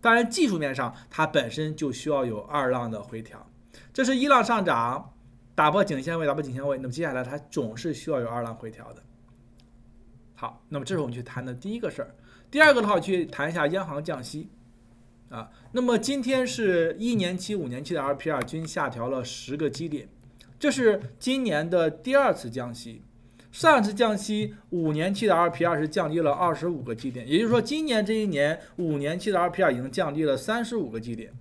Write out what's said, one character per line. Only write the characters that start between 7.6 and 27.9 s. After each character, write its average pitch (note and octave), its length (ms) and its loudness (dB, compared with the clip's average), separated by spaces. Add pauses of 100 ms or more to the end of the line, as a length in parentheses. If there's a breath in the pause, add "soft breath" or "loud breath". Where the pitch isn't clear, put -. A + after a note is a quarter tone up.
是 D#3+ 160 -4
需 - 180 -6
要 C3+ 100 0
有 A#2 80 -2
二 A#2+ 140 -4
浪 A2+ 120 -6
回 A2+ 160 -12
调 A2+ 220 -18
的。 A#2 100 -20 (1300)
好， - 320 -10
那 D3+ 100 -6
么 C3+ 60 -6
这 F#3+ 100 -4
是 E3 60 0
我 C#3+ 60 -2
们 A#2+ 60 -6
去 A#2+ 80 -8
谈 B2 240 -10
的 B2+ 80 -10
第 D#3 200 -8
一 A#3 80 -6
个 G3 100 -4
事 - 120 -10
儿。 - 120 -12 (360 loud breath)
第 D4 120 6
二 D4+ 100 10
个 B3 80 6
的 G#3 80 2
话， G3 120 4
去 F3 260 -2
谈 C#3+ 240 -4
一 - 20 -8
下 E3 140 0
央 F#3 200 0
行 D3 160 -8
降 D3+ 200 -6
息 D3+ 260 -12 (800)
啊。 A#2 200 -14 (220 loud breath)
那 B3+ 100 0
么 B3 160 4
今 C4+ 240 -2
天 B3+ 240 2
是 F3+ 520 2
一 A#3 160 0
年 F#3 220 0
期、 G3 180 -6
五 E3 140 -4
年 B2 140 -8
期 D3 100 -6
的 D3+ 100 -2
L C#3 120 0
P D#3 160 -4
R C3+ 120 0
均 D#3+ 240 -6
下 D#3 220 -2
调 A#2 200 -6
了 B2+ 160 -4
十 - 320 -10
个 D3+ 120 0
基 C#3 200 -6
点， C#3 200 -8 (500 loud breath)
这 D4 120 2
是 A3 320 4 (160)
今 C4 240 -2
年 E3 260 0
的 E3 220 4
第 B3+ 240 -6
二 C4+ 180 6
次 B2+ 160 -6
降 A#2+ 240 -8
息。 A#2 300 -16 (480 loud breath)
上 D4 320 6
次 G#3 100 0
降 G#3+ 240 2
息， G#3 380 -4 (160 loud breath)
五 E3 220 0
年 D#3+ 200 0
期 G#3 140 0
的 F#3+ 80 6
L E3+ 160 4
P E3 140 -2
R E3+ 140 2
是 D3+ 100 0
降 D#3+ 220 0
低 E3 100 0
了 D3 120 4
二 E3+ 220 2
十 D3+ 140 -4
五 D#3+ 120 -4
个 A#2+ 140 -6
基 B2+ 160 -8
点， A#2+ 180 -10
也 D3+ 100 4
就 A3+ 60 4
是 A3+ 60 2
说， A#3+ 100 4
今 D4 240 -2
年 A3+ 200 2